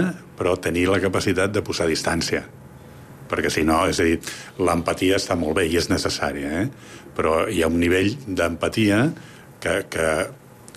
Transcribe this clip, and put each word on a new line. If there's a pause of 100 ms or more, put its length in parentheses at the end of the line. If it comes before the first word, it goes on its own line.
(360)
però
tenir
la
capacitat
de
posar
distància. (840)
Perquè,
si
no,
és
a
dir, (400)
l'empatia
està
molt
bé
i
és
necessària,
eh? (440)
Però
hi
ha
un
nivell (100)
d'empatia (580)
que, (140)
que, (680)